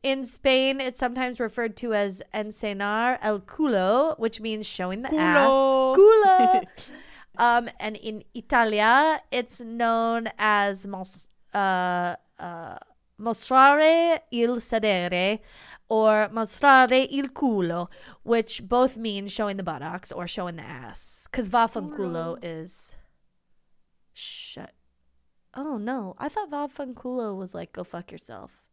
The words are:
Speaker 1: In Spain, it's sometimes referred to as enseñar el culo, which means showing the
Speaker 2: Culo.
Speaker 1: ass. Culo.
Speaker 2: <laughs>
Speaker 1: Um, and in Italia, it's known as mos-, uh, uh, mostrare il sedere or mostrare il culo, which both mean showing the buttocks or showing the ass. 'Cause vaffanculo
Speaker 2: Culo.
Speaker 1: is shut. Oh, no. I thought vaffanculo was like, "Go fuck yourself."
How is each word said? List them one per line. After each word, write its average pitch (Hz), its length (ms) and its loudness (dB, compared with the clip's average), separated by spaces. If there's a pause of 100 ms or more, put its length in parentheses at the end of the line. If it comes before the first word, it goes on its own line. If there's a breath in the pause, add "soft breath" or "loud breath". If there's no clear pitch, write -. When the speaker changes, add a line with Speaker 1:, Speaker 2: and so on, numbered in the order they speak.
Speaker 1:
In 269 220 -2
Spain, 262 560 2
it's 254 180 -8
sometimes 247 400 -4
referred 226 380 -4
to 233 160 -4
as 202 280 -2 (120)
enseñar 214 880 -4
el 208 180 -2
culo, 247 800 2
which 220 200 -4
means 214 280 -6
showing 190 340 -6
the 269 80 -8
Speaker 2:
Culo. 269 880 4
Speaker 1:
ass. - 20 8
Culo. 381 720 8
Speaker 2:
<laughs> - 60 -20 (640 loud breath)
Speaker 1:
Um, 240 300 2 (140)
and 214 160 -8
in 214 260 -12 (100)
Italia, 233 840 2 (100)
it's 240 300 -6
known 226 680 -2 (100)
as 202 480 0
mos-, 190 400 -12 (260)
uh, 180 640 -2 (240)
uh, 165 380 -14 (420)
mostrare 294 1000 4 (120)
il 240 300 0
sedere 190 800 0 (500 loud breath)
or 214 420 4
mostrare 254 800 4
il 277 160 -4
culo, 175 640 -2 (340 loud breath)
which 226 420 -2
both 247 300 2
mean 208 320 -6
showing 202 300 -4
the 190 60 -8
buttocks 165 500 -10
or 175 140 -10
showing 180 280 -8
the 156 80 -16
ass. - 680 -16
'Cause 220 200 -6
vaffanculo 185 880 -4
Speaker 2:
Culo. - 40 -18
Speaker 1:
is 165 540 -14 (1160)
shut. - 580 -16 (840)
Oh, 285 240 -8
no. 214 400 -8
I 294 120 -8
thought 392 220 -8
vaffanculo 254 840 -8
was 185 180 -12
like, 170 200 -14
"Go 180 100 -12
fuck 175 300 -14
yourself." - 600 -20